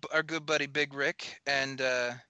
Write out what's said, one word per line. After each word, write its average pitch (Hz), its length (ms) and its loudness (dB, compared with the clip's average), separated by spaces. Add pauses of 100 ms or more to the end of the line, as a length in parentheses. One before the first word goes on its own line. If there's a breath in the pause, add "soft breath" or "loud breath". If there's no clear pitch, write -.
(140)
our 156 100 4
good 156 220 -4
buddy 147 200 2
Big 143 280 0
Rick 143 520 -2
and, 135 360 0
uh, 123 300 2 (180)